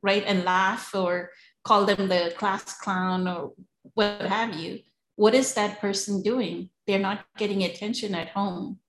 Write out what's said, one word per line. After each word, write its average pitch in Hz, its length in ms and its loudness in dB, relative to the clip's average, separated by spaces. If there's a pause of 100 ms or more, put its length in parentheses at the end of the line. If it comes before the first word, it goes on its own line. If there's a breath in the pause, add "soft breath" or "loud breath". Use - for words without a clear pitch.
right? 196 240 2
And 185 180 2
laugh 190 500 2
or 180 360 -2 (340 loud breath)
call 202 200 6
them 196 240 2
the 175 280 2
class 196 420 -4
clown 185 500 0
or 175 240 -6 (420)
what 208 280 0
have 214 320 -2
you. 165 260 -8 (360)
What 214 180 6
is 262 200 4
that 208 260 0
person 196 420 -2
doing? 202 480 -2 (160)
They're 196 120 2
not 196 260 -2 (120)
getting 202 280 0
attention 208 500 -4
at 170 160 -6
home. 190 480 -4 (100)